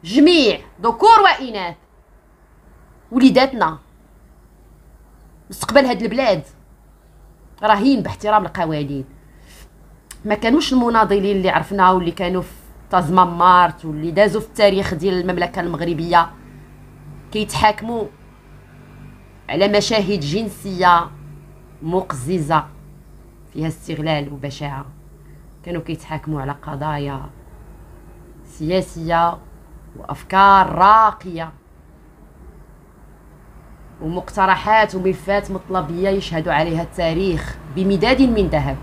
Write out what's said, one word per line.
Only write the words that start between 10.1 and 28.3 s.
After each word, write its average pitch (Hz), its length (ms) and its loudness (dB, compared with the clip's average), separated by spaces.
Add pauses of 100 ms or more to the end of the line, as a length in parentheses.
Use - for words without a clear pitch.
ما 208 100 -2
كانوش 233 380 0
المناضلين 214 640 2
اللي 185 140 0
عرفنا 185 400 2
واللي 180 200 0
كانوا 180 320 -4
في - 100 -14 (380)
تازمان 180 380 2
مارت 175 560 4
واللي 156 260 -8
دازوا 196 300 2
في 214 60 -12
التاريخ 196 480 2
ديال 180 260 -2
المملكة 180 400 -4
المغربية 170 680 0 (1000)
كيتحاكموا 214 720 -2 (1400)
على 185 200 0
مشاهد 208 520 0
جنسية 180 880 -2 (720)
مقززة 156 840 -4 (880)
فيها 156 160 -6
استغلال 156 640 -6
وبشاعة، 139 540 -12 (760)
كانوا 175 180 -8
كيتحاكموا 156 600 -10
على 139 100 -6
قضايا 143 760 -8 (1300)